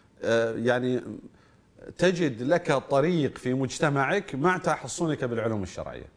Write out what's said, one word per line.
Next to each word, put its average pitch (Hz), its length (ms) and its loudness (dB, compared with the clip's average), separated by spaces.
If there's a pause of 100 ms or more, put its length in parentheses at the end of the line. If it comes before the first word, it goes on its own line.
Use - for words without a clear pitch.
(240)
آه، 117 280 4
يعني، 123 500 2 (960)
تجد 160 440 2
لك 160 300 0
طريق 143 640 2
في 127 160 -2
مجتمعك 139 840 0
مع 180 220 2
تحصنك 151 680 -2
بالعلوم 113 400 -2
الشرعية. 73 420 -10 (120)